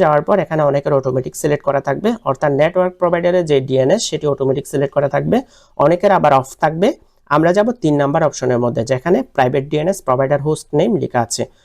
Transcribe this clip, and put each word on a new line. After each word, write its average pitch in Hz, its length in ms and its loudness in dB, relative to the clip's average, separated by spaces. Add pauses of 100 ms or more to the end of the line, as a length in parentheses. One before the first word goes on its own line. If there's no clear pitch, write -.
যাওয়ার 151 260 4
পর 208 160 2
এখানে 156 260 -2
অনেকের 143 280 -2
অটোমেটিক 131 420 -4
সিলেক্ট 147 280 -2
করা 139 200 0
থাকবে, 151 200 -2 (220)
অর্থাৎ 143 200 -2 (100)
নেটওয়ার্ক 180 400 0
প্রোভাইডারে 175 400 2 (100)
যে 143 60 4 (120)
ডিএনএস 131 400 2
সেটি 151 240 -6
অটোমেটিক 135 400 -2
সিলেক্ট 139 240 -2
করা 143 180 0
থাকবে, 151 220 0 (420)
অনেকের 175 400 2
আবার 147 220 4
অফ - 80 -4 (140)
থাকবে। 165 260 0 (420)
আমরা 156 260 2
যাব 208 120 2 (140)
তিন 151 200 2
নাম্বার 147 260 0
অপশনের 127 360 -2
মধ্যে 120 260 -2
যেখানে 170 280 0 (160)
প্রাইভেট 135 360 0
ডিএনএস 156 360 -2
প্রোভাইডার 135 400 0
হোস্ট 156 200 -4 (120)
নেম 196 120 2 (120)
লেখা 123 240 -2
আছে। - 160 -6 (220)